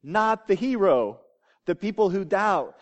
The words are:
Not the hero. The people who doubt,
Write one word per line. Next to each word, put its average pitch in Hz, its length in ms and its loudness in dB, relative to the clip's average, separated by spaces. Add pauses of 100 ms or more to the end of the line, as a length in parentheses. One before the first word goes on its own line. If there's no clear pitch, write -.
Not 214 460 -2
the 196 80 2
hero. 190 640 0 (440)
The 175 100 -2
people 208 340 -2
who 190 140 -2
doubt, 190 580 -2